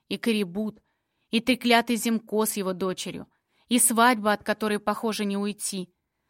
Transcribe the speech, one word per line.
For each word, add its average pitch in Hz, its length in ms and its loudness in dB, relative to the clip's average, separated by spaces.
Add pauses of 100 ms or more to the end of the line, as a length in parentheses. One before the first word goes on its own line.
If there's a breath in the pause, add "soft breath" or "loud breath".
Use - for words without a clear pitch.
и 196 100 -6
Корибут, 208 640 -2 (500)
и 233 100 2
треклятый 233 560 2
Зимко 214 480 -2
с 214 120 -4
его 190 180 -2
дочерью, 180 520 -6 (420)
и 240 100 4
свадьба, 226 540 4
от 202 120 -2
которой, 214 340 -2
похоже, 208 460 -4
не 202 140 -2
уйти. 202 540 -6 (380)